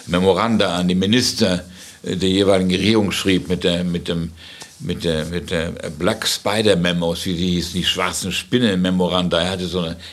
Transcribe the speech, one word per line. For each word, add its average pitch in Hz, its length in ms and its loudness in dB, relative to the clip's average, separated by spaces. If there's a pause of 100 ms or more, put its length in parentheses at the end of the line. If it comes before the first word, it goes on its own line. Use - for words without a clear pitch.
Memoranda 95 680 2
an 90 120 0
die 90 80 2
Minister, 95 680 2 (400)
äh, - 120 -4
der 95 140 0
jeweiligen 95 420 4
Regierung 98 400 2
schrieb 92 360 0
mit 90 160 -2
der, 87 200 2
mit 87 240 -4
dem, 85 240 -4 (520)
mit 90 200 -6
der, 80 220 0
mit 85 260 -6
der 85 180 -2 (300)
Black 104 280 -2
Spider 104 480 2
Memos, 87 520 0
wie 92 80 -2
die 90 160 0
hieß, 87 220 -2
die 90 100 -2
schwarzen 90 480 -2
Spinnen 104 500 0
Memoranda. 90 580 2
Er 87 120 0
hatte 92 160 -4
so 85 100 -4
eine 85 180 -4 (180)